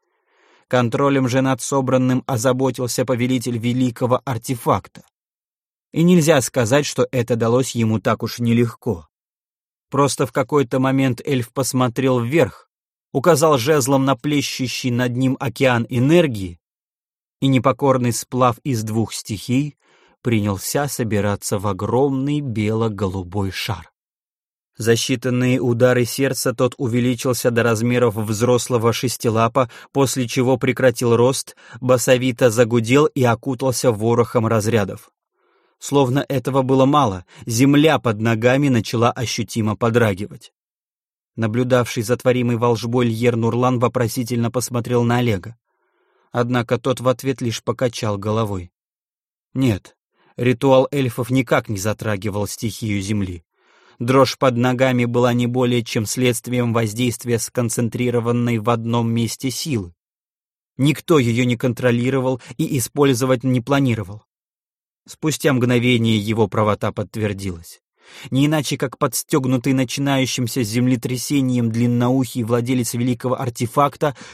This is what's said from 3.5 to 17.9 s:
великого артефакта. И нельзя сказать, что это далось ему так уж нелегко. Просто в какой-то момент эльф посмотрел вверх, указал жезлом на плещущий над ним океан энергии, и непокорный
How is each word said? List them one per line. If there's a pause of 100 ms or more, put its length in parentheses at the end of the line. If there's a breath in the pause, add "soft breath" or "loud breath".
великого
артефакта. (880)
И
нельзя
сказать,
что
это
далось
ему
так
уж
нелегко. (840)
Просто
в
какой-то
момент
эльф
посмотрел
вверх, (400)
указал
жезлом
на
плещущий
над
ним
океан
энергии, (800)
и
непокорный